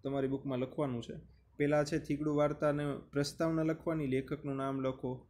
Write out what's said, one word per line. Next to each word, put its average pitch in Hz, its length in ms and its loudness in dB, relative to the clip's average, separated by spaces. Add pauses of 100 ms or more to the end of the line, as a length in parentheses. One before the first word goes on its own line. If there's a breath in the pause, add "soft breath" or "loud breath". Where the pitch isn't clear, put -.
તમારી 135 320 0
બુકમાં 135 260 -2
લખવાનું 131 420 -2
છે. - 140 -10 (400 soft breath)
પહેલાં 147 280 4
છે 156 140 0
થીગડુ 151 360 -2
વાર્તાને 147 500 2 (260)
પ્રસ્તાવના 160 540 0
લખવાની, 160 500 0
લેખકનું 139 420 -2
નામ 135 240 -2
લખો 131 300 -2 (200)